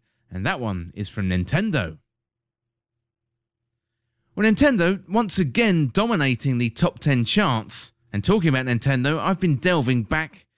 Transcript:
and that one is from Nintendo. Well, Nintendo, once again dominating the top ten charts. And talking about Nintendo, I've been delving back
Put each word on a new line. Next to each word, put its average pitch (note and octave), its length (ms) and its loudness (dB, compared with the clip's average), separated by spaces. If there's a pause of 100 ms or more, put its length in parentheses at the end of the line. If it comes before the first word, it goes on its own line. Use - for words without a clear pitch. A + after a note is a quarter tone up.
(300)
and F#2 140 -8
that E3 160 -4
one F#2 340 -6
is G2+ 140 -8
from G2 200 -6
Nintendo. F#2+ 680 -2 (2500)
Well, G#3 120 2
Nintendo, G3+ 600 2
once G#3 300 0
again E3+ 540 2
dominating C#3+ 680 0
the A#2+ 120 0
top - 280 -2
ten B2+ 260 0
charts. C3+ 680 -2 (200)
And G2+ 100 -4
talking F3+ 260 2
about C3 180 0
Nintendo, C3 520 0
I've E3 220 -2
been D#3+ 160 2
delving C3 460 0
back D#3 440 -6 (120)